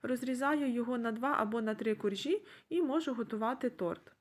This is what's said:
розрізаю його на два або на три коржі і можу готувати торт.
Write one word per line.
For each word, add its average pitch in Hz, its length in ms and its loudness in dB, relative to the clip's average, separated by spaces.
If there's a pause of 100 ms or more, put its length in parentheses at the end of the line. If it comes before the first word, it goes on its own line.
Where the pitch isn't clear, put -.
розрізаю 262 680 0
його 240 260 0
на 233 140 0
два 240 260 0
або 220 240 0
на 220 140 0
три 214 200 0
коржі 220 500 0 (240)
і 349 120 2
можу 294 320 2
готувати 226 560 -2
торт. 175 520 -4